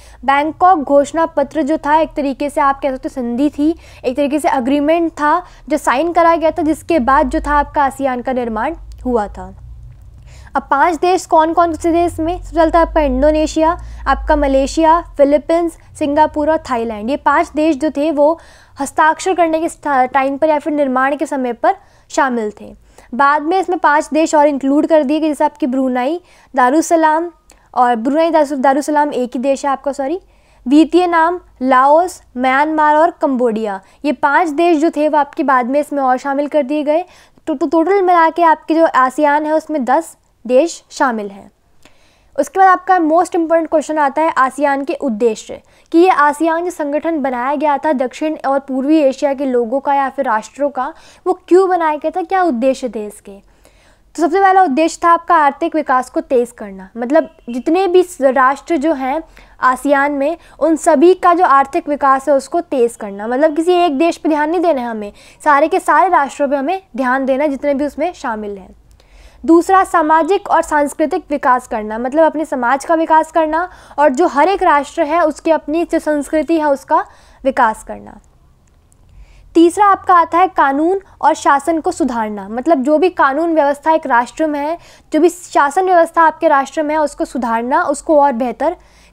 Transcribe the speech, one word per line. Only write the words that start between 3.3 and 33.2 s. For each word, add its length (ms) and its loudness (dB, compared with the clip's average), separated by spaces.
थी, 300 -2
एक 100 -4
तरीके 240 -2
से 100 -2
एग्रीमेंट 640 0
था 340 -2
जो 80 -2
साइन 360 -2
करा 220 4
गया 160 0
था, 100 -6
जिसके 380 -2
बाद 300 2
जो 120 -4
था 100 -4
आपका 320 0
आसियान 380 -4
का 120 -4
निर्माण 420 -4
हुआ 220 -2
था। 260 -16
अब 160 -4
पांच 240 0
देश 300 0
कौन 280 2
कौन 200 0
से 200 -2
थे 120 2
इसमें? 360 -4
सबसे 140 -12
पहले 160 2
था 80 4
आपका 220 0
इंडोनेशिया, 760 0
आपका 280 0
मलेशिया, 640 2
फिलीपींस, 600 2
सिंगापुर 520 0
और 60 0
थाईलैंड। 520 -6
ये 80 -2
पांच 380 0
देश 200 0
जो 160 -4
थे 200 -2
वो 280 0
हस्ताक्षर 540 0
करने 260 0
के 100 -4
स्था-, 440 -2
टाइम 240 -2
पर 120 0
या 100 0
फिर 140 -6
निर्माण 420 0
के 100 -4
समय 280 -6
पर 220 0
शामिल 520 -2
थे। 220 -20
बाद 280 2
में 180 0
इसमें 200 -2
पांच 340 0
देश 220 2
और 120 6
इंक्लूड 400 0
कर 160 4
दिए 160 -2
गए, 80 -2
जैसे 160 -2
आपकी 240 -2
ब्रुनाई, 540 -2
दारुसलाम 720 2
और 200 2
ब्रुनाई, 360 0
दारु-, 280 0
दारुसलाम 540 0
एक 200 -4
ही 60 -6
देश 260 -2
है 60 -2
आपका, 200 -6
सॉरी, 300 -6
वियतनाम, 720 2
लाओस, 640 2
म्यांमार 580 0
और 160 2
कंबोडिया। 720 -4